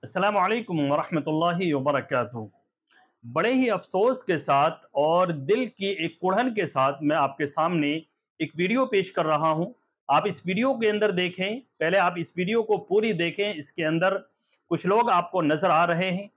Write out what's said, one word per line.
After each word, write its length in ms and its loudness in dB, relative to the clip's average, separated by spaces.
अस्सलामु 360 -2
अलैकुम 440 0
वरहमतुल्लाहि 880 -2
वबरकातुहू। 760 -2
बड़े 260 -2
ही 180 2
अफसोस 540 0
के 160 0
साथ 580 0
और 460 2
दिल 240 0
की 300 -6
एक 240 -6
कुढ़न 300 0
के 160 -2
साथ 360 0
मैं 140 2
आपके 300 -2
सामने 420 0
एक 180 -6
वीडियो 300 0
पेश 240 -2
कर 140 -2
रहा 260 2
हूं। 160 -2
आप 180 2
इस 200 -6
वीडियो 280 0
के 140 0
अंदर 240 0
देखें, 480 -4
पहले 200 2
आप 180 2
इस 200 -8
वीडियो 260 0
को 220 0
पूरी 300 2
देखें। 380 -2
इसके 320 -8
अंदर 300 2
कुछ 160 -2
लोग 240 4
आपको 320 0
नज़र 280 2
आ 140 4
रहे 260 0
हैं 260 -8